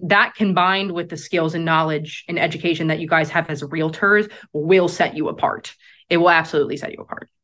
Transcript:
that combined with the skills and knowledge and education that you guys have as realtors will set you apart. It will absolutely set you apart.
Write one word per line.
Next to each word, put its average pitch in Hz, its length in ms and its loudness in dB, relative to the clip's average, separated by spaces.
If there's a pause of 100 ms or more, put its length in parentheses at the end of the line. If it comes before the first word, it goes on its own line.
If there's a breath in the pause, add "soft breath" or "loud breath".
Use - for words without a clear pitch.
that 208 260 4
combined 190 580 2
with 170 160 -6
the 165 80 -10
skills 165 380 -2
and 165 100 -4
knowledge 156 640 -2
and - 100 -4
education 165 500 0
that 156 120 0
you 160 80 -6
guys 160 220 2
have 165 180 -2
as 151 140 -8
realtors 165 680 0 (220 loud breath)
will 175 360 4
set 147 280 -2
you 156 120 -2
apart. - 460 -4 (360 soft breath)
It 175 80 2
will 170 120 6
absolutely 160 460 0
set - 160 -10
you - 80 -16
apart. - 300 -14 (140)